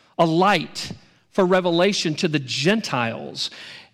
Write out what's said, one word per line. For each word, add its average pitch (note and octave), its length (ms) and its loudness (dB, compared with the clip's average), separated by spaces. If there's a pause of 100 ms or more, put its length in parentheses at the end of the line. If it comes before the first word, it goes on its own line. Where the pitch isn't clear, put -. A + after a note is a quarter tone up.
(180)
a E3 80 4
light F3 640 0 (380)
for F#3+ 160 2
revelation F3+ 720 2
to F3+ 120 -2
the D3+ 120 0
Gentiles B2 1120 -2 (420)